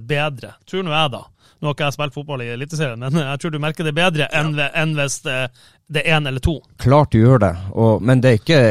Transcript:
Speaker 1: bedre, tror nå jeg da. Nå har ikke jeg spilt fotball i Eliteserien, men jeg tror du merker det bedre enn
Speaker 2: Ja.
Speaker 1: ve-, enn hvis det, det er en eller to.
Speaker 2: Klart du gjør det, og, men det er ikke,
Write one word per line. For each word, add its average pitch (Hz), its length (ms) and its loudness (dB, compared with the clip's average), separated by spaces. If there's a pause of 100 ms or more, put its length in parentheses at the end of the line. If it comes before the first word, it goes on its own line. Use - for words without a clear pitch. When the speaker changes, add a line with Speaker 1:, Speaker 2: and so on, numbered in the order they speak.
Speaker 1:
bedre, 143 480 -6 (160)
tror 190 160 -6
nå 156 80 -4
jeg 151 180 0
da. 101 120 -12 (380)
Nå 156 60 -4
har 147 60 -2
ikke 151 120 -4
jeg 143 80 -2
spilt 147 200 -6
fotball 143 280 -10
i 120 120 -8
Eliteserien, 139 460 -6
men 135 180 -2
jeg 139 240 -4
tror 170 100 -6
du 151 80 -6
merker 156 260 -6
det 151 100 -2
bedre 160 360 0
enn 156 220 -2
Speaker 2:
Ja. 147 40 -4
Speaker 1:
ve-, 143 140 -2 (120)
enn 160 120 -2
hvis 143 260 -4
det, 135 140 -6 (540)
det 147 160 -2
er 160 120 2
en 151 100 -2
eller 131 140 -4
to. 165 140 -2 (220)
Speaker 2:
Klart 143 340 4
du 113 80 4
gjør 123 220 6
det, 95 100 2 (220)
og, 110 280 2
men 123 200 4
det 127 100 4
er 110 80 2
ikke, 156 320 4